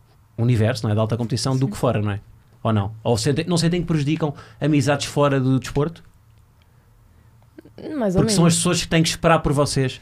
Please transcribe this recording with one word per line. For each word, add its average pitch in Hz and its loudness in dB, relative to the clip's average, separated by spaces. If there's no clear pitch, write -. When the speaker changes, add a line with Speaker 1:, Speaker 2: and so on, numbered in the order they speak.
Speaker 1:
universo, 117 0
não 110 0
é? 107 2
Da 107 2
alta 113 -2
competição, 120 -2
do 131 0
Speaker 2:
Sim. - -6
Speaker 1:
que 104 -10
fora, 113 0
não 104 -2
é? 101 -6
Ou 113 0
não? 104 -2
Ou 117 0
sentem, 143 -2
não 175 0
sentem 170 0
que 165 -4
prejudicam 156 -2
amizades 143 0
fora 143 0
do 131 0
desporto? 147 -4
Speaker 3:
Mais 208 -2
ou 190 4
Speaker 1:
Porque 220 2
são 170 4
Speaker 3:
menos. 170 6
Speaker 1:
as - 0
pessoas 175 0
que - -6
têm 165 4
que 160 0
esperar 160 4
por 151 0
vocês. 135 0